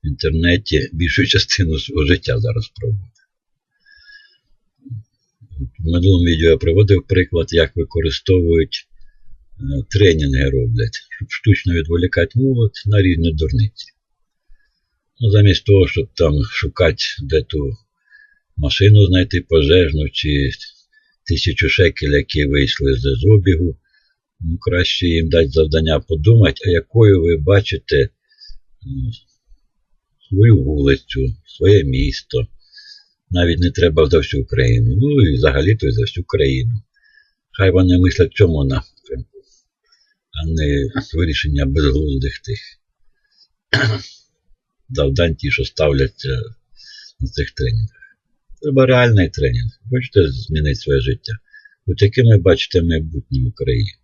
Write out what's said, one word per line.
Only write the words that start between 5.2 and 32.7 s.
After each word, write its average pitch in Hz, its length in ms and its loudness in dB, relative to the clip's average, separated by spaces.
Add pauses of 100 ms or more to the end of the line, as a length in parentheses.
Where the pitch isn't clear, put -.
В 80 120 -4
минулому 87 340 2
відео 82 260 2
я 80 60 4
приводив 92 500 2
приклад, 90 460 -2
як 82 240 0
використовують, 82 1120 -2 (720)
е, 69 300 -6
тренінги 73 600 2
роблять, 58 500 -2 (100)
щоб - 200 -16
штучно - 440 0
відволікати 85 640 -2
молодь 123 480 0
на 101 160 2
різні 85 300 0
дурниці. 78 540 -4 (1300)
Ну, 110 100 0
замість 101 340 4
того, 98 240 4
щоб - 260 -4
там 73 300 0
шукати, - 600 -4 (180)
де 71 200 -2
ту 73 340 -8 (800)
машину 98 480 4
знайти 90 340 0
пожежну, 78 720 2
чи 71 380 -2 (760)
тисячу - 420 -2
шекель, 80 420 0
які 71 360 -2
вийшли 69 480 0
з, 60 60 -4
з 65 240 -2
обігу, 90 520 2 (640)
ну, 85 180 -6
краще 87 480 -2
їм 80 220 0
дати 82 200 2
завдання 78 520 0
подумати, 85 680 2
а - 40 0
якою 95 520 2
ви 82 140 2
бачите, 76 720 0 (760)
ну, 131 280 -8 (1160)
свою 101 340 4
вулицю, 69 720 -2 (100)
своє 95 380 4
місто. 65 640 -4 (840)